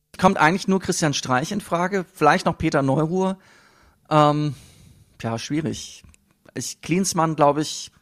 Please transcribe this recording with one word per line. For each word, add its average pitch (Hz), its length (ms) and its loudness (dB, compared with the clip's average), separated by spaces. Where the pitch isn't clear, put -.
kommt 190 180 4
eigentlich 170 320 2
nur 190 120 2
Christian 160 340 -2
Streich 127 380 -2
in 208 80 -4
Frage, 180 520 -2
vielleicht 151 340 2
noch 165 120 -2
Peter 156 240 0
Neuruhr. 165 560 0
Ähm, 151 440 2
ja, 113 160 -4
schwierig. 143 680 -8
Ich, - 280 -10
Klinsmann, 160 540 -2
glaub 143 220 4
ich, - 320 -6